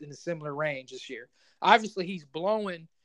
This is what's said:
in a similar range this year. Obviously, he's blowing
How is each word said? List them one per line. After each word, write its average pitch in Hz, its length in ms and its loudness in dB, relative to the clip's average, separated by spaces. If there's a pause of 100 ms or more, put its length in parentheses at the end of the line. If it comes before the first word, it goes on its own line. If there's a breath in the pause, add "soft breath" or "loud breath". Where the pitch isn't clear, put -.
in 147 100 -14
a 143 40 -14
similar 151 400 -8
range 139 360 -4
this 127 180 -14
year. 120 200 -12 (340 soft breath)
Obviously, 196 440 6
he's 185 180 -8
blowing 180 640 -4 (160)